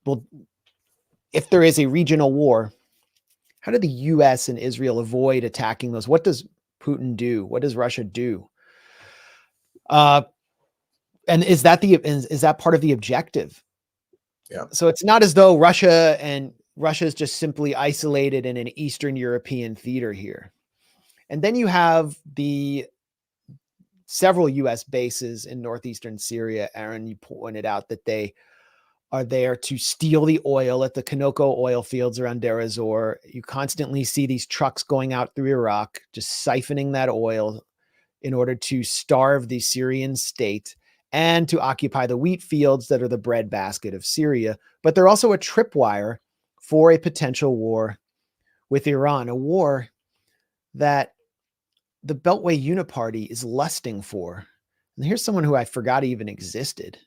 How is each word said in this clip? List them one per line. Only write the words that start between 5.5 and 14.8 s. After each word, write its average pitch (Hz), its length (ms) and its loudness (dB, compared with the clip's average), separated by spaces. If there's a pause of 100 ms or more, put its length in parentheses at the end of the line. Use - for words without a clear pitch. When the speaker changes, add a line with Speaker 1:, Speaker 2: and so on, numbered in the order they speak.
Speaker 1:
those? 113 140 -8
What 165 160 4
does 160 220 -2 (360)
Putin 127 340 -6
do? 113 300 -4
What 123 160 -4
does 135 140 -2
Russia 120 280 -4
do? 104 460 -6 (1400)
Uh, 147 340 6 (1040)
and 170 160 4
is 175 200 4
that 170 160 10
the, 196 160 6
is, 147 300 -2
is 143 160 -4
that 151 160 4
part 170 180 2
of 147 60 4
the 151 100 2
objective? 123 720 -4 (840)
Speaker 2:
Yeah. - 240 -12
Speaker 1:
So 165 160 2